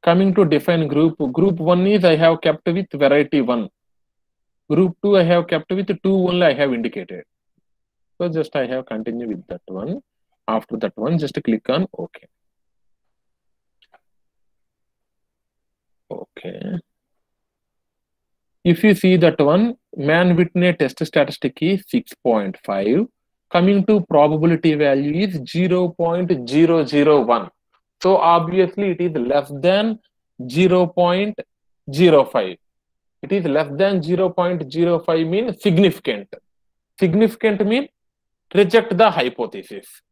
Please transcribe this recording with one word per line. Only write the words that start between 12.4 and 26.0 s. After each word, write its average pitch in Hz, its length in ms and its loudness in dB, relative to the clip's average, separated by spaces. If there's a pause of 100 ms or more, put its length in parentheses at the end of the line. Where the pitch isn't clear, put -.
Okay. - 680 -12 (1800)
If 175 200 2
you 214 120 6
see 185 220 2
that 160 220 2
one, 190 360 2 (200)
Mann-Whitney 175 800 0
test 151 320 -4
statistic 139 560 -2
is 190 260 -2
six - 260 -4 (100)
point 107 420 -2
five. 107 400 -2 (460)
Coming 190 340 2
to 208 240 2
probability 156 640 2
value 147 540 0
is 175 200 -8
zero 180 420 -2
point 170 420 -4 (180)